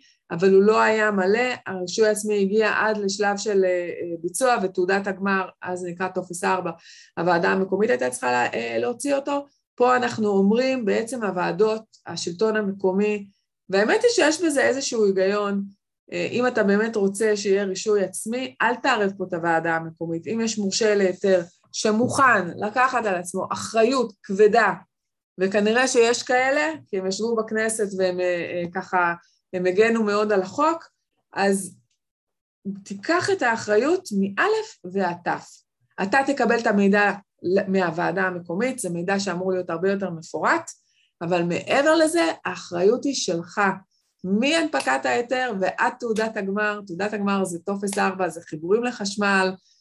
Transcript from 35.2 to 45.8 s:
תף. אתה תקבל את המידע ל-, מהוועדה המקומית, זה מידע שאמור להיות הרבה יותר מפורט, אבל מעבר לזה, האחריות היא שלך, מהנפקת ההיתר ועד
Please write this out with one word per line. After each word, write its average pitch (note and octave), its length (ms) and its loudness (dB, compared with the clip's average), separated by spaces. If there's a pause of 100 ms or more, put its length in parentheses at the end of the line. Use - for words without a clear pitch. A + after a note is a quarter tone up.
תף. D3+ 240 -4 (560)
אתה G3+ 140 0 (100)
תקבל A#3+ 320 2
את A#3 80 -2
המידע G3+ 440 4 (320)
ל-, F#3+ 280 0
מהוועדה F3 520 0
המקומית, F#3 560 -4
זה F#3 100 -6
מידע F3 300 -2
שאמור F#3+ 320 -4
להיות F3+ 180 -4
הרבה F3+ 220 -2
יותר G3 180 -4
מפורט, E3+ 640 -4 (500)
אבל F3 220 0
מעבר C4+ 520 2
לזה, E4 360 2 (140)
האחריות F#3 580 0
היא C#4 120 -2
שלך, F3 460 -4 (600)
מהנפקת C4+ 840 0
ההיתר B3 540 -2
ועד F#3+ 400 0